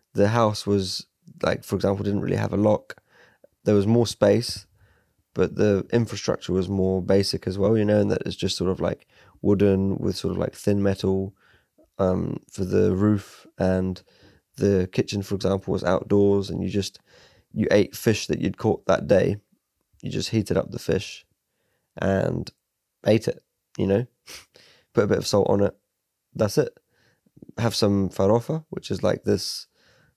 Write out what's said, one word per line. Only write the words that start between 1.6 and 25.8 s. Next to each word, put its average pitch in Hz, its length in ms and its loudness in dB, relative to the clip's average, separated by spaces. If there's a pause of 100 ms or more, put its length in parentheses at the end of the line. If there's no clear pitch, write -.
for - 120 -6
example, 98 280 -2
didn't 101 160 -2
really 92 160 -2
have 107 160 -4
a 90 40 -4
lock. 104 400 0 (680)
There 107 100 4
was 101 120 2
more 113 200 4
space, 107 600 0 (680)
but - 220 0
the 101 360 2
infrastructure - 600 -2
was 92 160 0
more 95 340 0
basic 98 440 0
as 95 120 -4
well, 104 180 2
you 107 80 2
know, 104 160 4
and 101 100 2
that - 140 -2
it's 92 120 -6
just - 200 -4
sort 87 140 -2
of, 90 100 -4
like, 87 260 -4 (360)
wooden 98 560 2
with 95 180 -4
sort 92 160 -6
of, 90 60 -4
like, 87 160 -4
thin 101 280 0
metal, 95 520 -2 (640)
um, 92 420 -2 (100)
for 98 140 -6
the 98 320 2
roof, 104 500 -2 (120)
and 92 440 -2 (540)
the 98 360 0
kitchen, 104 300 -2
for 101 120 -6
example, 95 380 -2
was 90 120 -4
outdoors, 101 640 2
and 90 120 -4
you 92 60 -4
just, 95 300 -4 (540)
you - 180 -2
ate 104 240 4
fish - 320 0
that - 140 -2
you'd - 180 -4
caught - 280 -2
that - 200 2
day. 92 300 2 (640)
You - 80 -8
just 98 200 -6
heated 101 260 -2
up - 140 -2
the - 80 -10
fish - 480 -6 (720)
and 90 540 -2 (560)
ate 110 220 2
it, - 140 -6 (360)
you 98 80 0
know, 101 200 0 (200)
<laughs> - 680 -20
put 110 100 4
a 104 40 0
bit 98 100 2
of - 80 -4
salt 101 240 2
on 101 120 2
it. 101 120 0 (600)